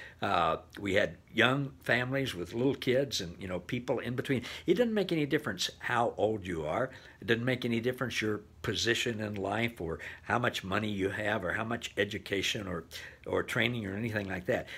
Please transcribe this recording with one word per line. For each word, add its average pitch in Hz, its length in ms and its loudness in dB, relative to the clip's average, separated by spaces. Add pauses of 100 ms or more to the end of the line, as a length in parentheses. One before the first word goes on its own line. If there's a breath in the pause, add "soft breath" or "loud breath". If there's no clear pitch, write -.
(220 loud breath)
Uh, 87 360 4 (220)
we 98 140 0
had 104 240 4 (160)
young 131 380 4 (120)
families 123 520 0
with 87 180 -6
little 123 220 2
kids 131 460 2
and, 85 200 -8
you 95 60 -8
know, 90 120 -2
people 123 400 -2
in 120 160 -4
between. 127 280 0 (240 loud breath)
It 180 80 6
doesn't 233 180 4
make 196 180 2
any 156 140 2
difference 139 540 -2
how 120 360 2
old 101 300 2
you 82 200 -4
are. 110 260 0 (300 loud breath)
It 101 60 -10
doesn't 117 160 4
make 127 220 0
any 113 160 2
difference 123 400 -2
your 107 200 0 (200)
position 110 580 0
in 107 140 -2
life 104 480 -2
or 80 180 -4 (220 loud breath)
how 113 180 0
much 120 240 0
money 104 260 0
you 95 200 2
have 104 340 0
or 85 100 0
how 107 120 -2
much 117 320 -4
education 101 680 -2
or, 90 180 -4 (400 loud breath)
or 95 180 2
training 117 440 0
or 95 80 -4
anything 107 340 -2
like 92 160 -6
that. 107 220 0 (100)